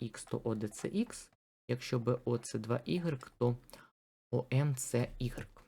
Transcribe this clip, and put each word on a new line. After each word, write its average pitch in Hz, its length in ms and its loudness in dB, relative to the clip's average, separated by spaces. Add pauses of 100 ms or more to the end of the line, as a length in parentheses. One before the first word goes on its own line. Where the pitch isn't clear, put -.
ікс, - 240 -6
то - 200 -2
О 113 100 2
Д 107 140 0
це - 200 -4
ікс, - 420 -2 (380)
якщо 123 300 0
Б 120 260 2
О 120 140 2
це - 200 -4
два 110 180 0
ігрек, 160 640 -2
то 123 180 4 (760)
О - 220 0
М 139 240 4
це - 420 0
ігрек. - 500 -6